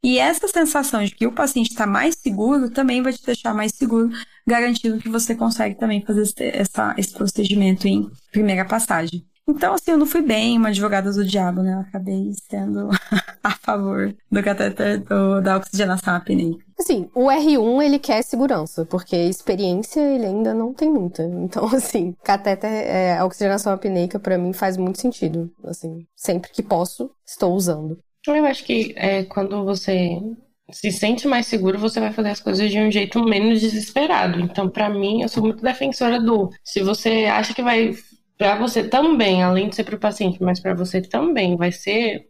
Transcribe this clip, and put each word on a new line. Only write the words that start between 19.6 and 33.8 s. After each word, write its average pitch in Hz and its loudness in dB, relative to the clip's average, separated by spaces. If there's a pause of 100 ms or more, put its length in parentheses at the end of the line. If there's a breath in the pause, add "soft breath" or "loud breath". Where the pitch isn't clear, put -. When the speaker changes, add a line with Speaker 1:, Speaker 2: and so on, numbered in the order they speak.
Speaker 2:
ele 277 2
ainda 214 0
não 226 -2
tem 311 2
muita. 180 0
Então, 175 -4
<laughs> 214 0
assim, 185 -2 (100)
catéter, 196 0
é, 185 0
a 185 0
oxigenação 196 0
apneica, 185 -2
pra 185 0
mim, 180 -2
faz 190 -2
muito 185 -2
sentido. 170 -2 (140)
Assim, 165 -12 (100)
sempre 180 -4
que - -6
posso, 185 -2 (160)
estou - 0
usando. 165 -2 (300)
Speaker 3:
Eu 302 2
acho 285 -2
que, 220 -2
é, 196 0
quando 196 -4
você 180 -2 (480)
se - -4
sente 214 0
mais 247 2
seguro, 190 0
você 220 0
vai 214 -2
fazer 214 -2
as 208 -8
coisas 208 0
de 202 0
um 214 4
jeito 208 0
menos 220 4
desesperado. 220 0